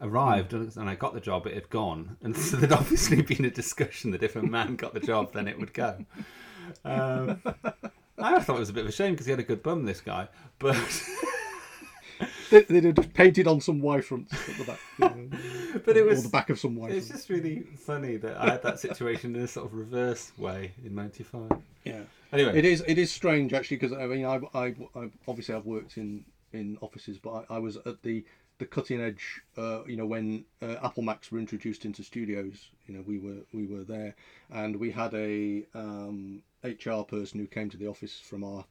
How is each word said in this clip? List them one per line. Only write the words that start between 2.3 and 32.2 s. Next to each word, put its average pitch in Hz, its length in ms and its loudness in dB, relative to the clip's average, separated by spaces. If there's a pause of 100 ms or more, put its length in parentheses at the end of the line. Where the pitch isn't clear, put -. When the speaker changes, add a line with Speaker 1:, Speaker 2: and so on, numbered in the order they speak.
Speaker 1:
<laughs> 151 100 -4
so 165 100 0
there'd 135 160 6
obviously 147 500 4
been 135 220 0
a 123 60 2
discussion - 640 -4
that 90 100 -2
if 113 140 -2
a 110 60 -2
man 113 340 0
got 113 180 -8
the 107 60 -4
job, 107 320 0
then 101 160 -4
it 101 100 -8
would 104 140 -8
go. 101 320 -4 (800)
Um, 131 560 -2 (800)
I 277 220 4
thought 135 160 0
it 120 40 -2
was 104 100 -4
a - 40 -8
bit 113 100 -2
of 104 60 -4
a - 20 -8
shame 190 240 0
'cause 113 100 -10
he 127 40 -2
had 131 100 0
a 113 40 -4
good 110 180 -2
bum, 160 220 -2
this 98 160 -4
guy, 98 280 -8 (300)
but. 135 180 2
<laughs> - 260 -4 (1500)
Speaker 2:
They, 214 120 12
they'd 175 220 6
have 165 120 6
just - 180 4
painted 180 340 10
on 156 120 6
some 147 200 0
Y 143 220 2
fronts - 300 -8 (160)
at - 100 -8
the - 60 -6
back, - 140 -8 (200)
you 359 100 8
know, 240 300 4 (420)
Speaker 1:
<laughs> - 40 -18
But 220 120 8
it 220 60 12
Speaker 2:
or 214 40 10
Speaker 1:
was, 202 160 8
Speaker 2:
the 117 60 -4
back - 220 2
of 139 100 2
some 117 160 -2
Y 113 140 -6
Speaker 1:
it's 95 180 -2
Speaker 2:
fronts. - 0 -
Speaker 1:
just - 220 -12
really 160 320 -2
funny 139 560 -6
that 110 180 -6
I - 140 2
had 123 120 -2
that 120 160 -2
situation 120 560 -4
in 120 80 -4
a 120 60 -4
sort - 180 -10
of 107 80 -10
reverse 120 640 -4
way 95 340 -6 (120)
in 101 100 -10
ninety-five. 107 560 -10 (340)
Speaker 2:
Yeah. 107 180 -8 (300)
Speaker 1:
Anyway. 139 240 4
Speaker 2:
It 156 100 8
is, 170 200 6
it 160 120 4
is 175 120 2
strange, 151 440 2
actually, 135 240 -2
'cause, 120 140 0
I 135 140 -4
mean, 131 200 -2
I, 131 120 0 (160)
I, 127 120 -2 (280)
I, 120 160 -10 (160)
obviously 117 280 -8
I've 107 120 -6
worked 110 300 -8
in, 104 280 -10 (280)
in 107 280 -8
offices, 107 380 -14
but 113 320 -10
I, 113 60 -8
I - 20 -4
was 110 200 -6
at - 240 -12
the, 113 220 -4 (340)
the - 80 -8
cutting 127 340 -4
edge, 110 400 -6 (160)
uh, 113 300 -6
you 123 100 -8
know, 110 100 -4
when, 110 380 -4 (160)
uh, 117 240 -8
Apple 123 180 -4
Macs 110 300 -6
were 113 60 -4
introduced 110 480 -8
into 101 180 -10
studios, 101 640 -8 (180)